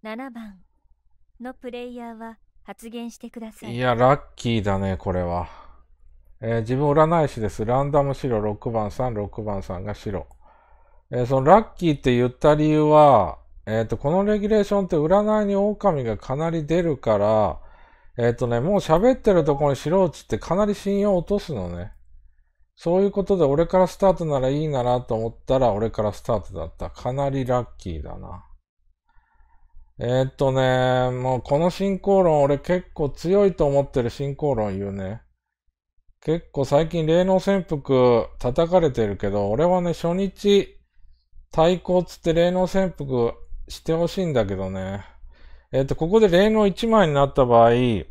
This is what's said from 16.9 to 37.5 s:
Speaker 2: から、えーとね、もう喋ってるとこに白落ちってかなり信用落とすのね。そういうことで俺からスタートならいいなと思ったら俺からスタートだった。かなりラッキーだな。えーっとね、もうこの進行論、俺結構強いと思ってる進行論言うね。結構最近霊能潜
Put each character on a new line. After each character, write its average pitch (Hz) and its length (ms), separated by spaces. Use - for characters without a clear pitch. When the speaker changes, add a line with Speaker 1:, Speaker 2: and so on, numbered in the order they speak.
Speaker 2:
か 110 200
ら、 104 420
え 120 140
ー 120 40
と 127 120
ね、 117 120
も 160 140
う - 60
喋 185 340
っ - 20
て - 160
る 170 140
と 147 100
こ 143 140
に 135 80
白 185 260
落 165 180
ち - 40
っ - 20
て 110 100
か - 180
な 208 100
り 208 100
信 202 240
用 202 160
落 170 100
と 202 140
す 165 140
の 92 160
ね。 87 240
そ 175 240
う 196 40
い - 20
う 202 60
こ 196 120
と 196 140
で 165 80
俺 147 220
か 185 100
ら 185 100
ス - 80
タ 196 120
ー 185 100
ト 170 80
な 143 160
ら 131 80
い 147 140
い 160 40
な 135 160
と 120 160
思 113 140
っ - 160
た 131 140
ら 123 120
俺 110 200
か - 100
ら 104 100
ス - 120
タ 120 100
ー 104 80
ト 92 180
だ 78 60
っ 82 100
た。 - 140
か - 240
な 139 160
り 135 160
ラ 123 180
ッ - 40
キ 82 220
ー 73 40
だ 87 140
な。 92 260
え 123 240
ー - 20
っ 135 100
と 135 160
ね、 127 600
も 127 260
う 117 60
こ 143 160
の 175 100
進 190 300
行 190 240
論、 156 180
俺 143 160
結 180 380
構 147 140
強 196 360
い 190 100
と 151 120
思 139 160
っ - 60
て 131 120
る 117 80
進 139 260
行 143 200
論 104 220
言 101 120
う - 20
ね。 98 300
結 165 320
構 139 140
最 151 240
近 165 160
霊 165 180
能 190 160
潜 196 240